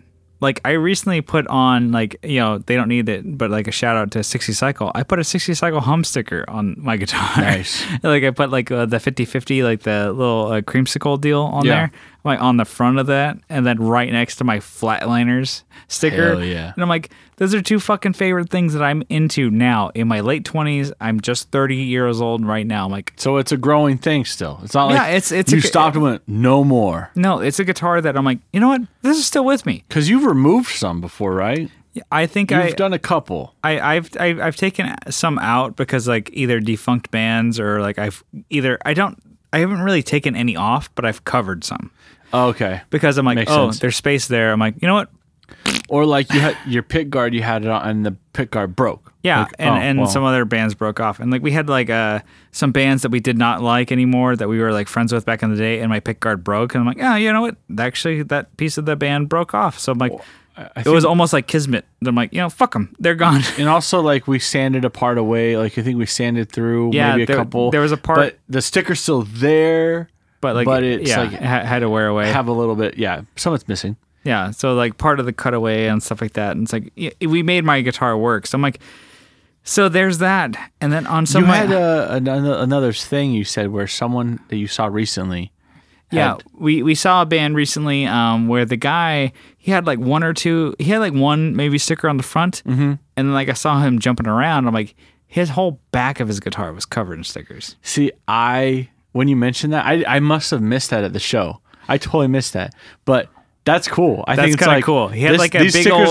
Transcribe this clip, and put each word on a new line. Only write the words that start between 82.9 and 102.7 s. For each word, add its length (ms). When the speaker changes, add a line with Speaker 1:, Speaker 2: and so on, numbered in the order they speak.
Speaker 2:
thing 400
you 120
said 260
where 160
someone 640
that 80
you 100
saw 200
recently 680
Speaker 1:
Yeah, 240
Speaker 2:
had 100
Speaker 1:
we, 240
we 120
saw 280
a 40
band 300
recently, 500
um, 420
where 160
the 120
guy, 560
he 120
had, 160
like, 120
one 260
or 80
two, 460
he 80
had, 120
like, 140
one 420
maybe 240
sticker 300
on 80
the 60
front. 440
Speaker 2:
Mm-hmm. 160
Speaker 1:
And 160
then, 180
like, 140
I 60
saw 260
him 180
jumping 280
around. 400
I'm 80
like, 220
his 240
whole 300
back 280
of 80
his 120
guitar 320
was 140
covered 320
in 60
stickers. 580
Speaker 2:
See, 280
I, 640
when 160
you 80
mentioned 360
that, 140
I, 220
I 120
must 300
have 120
missed 280
that 140
at 80
the 80
show. 400
I 120
totally 300
missed 260
that. 200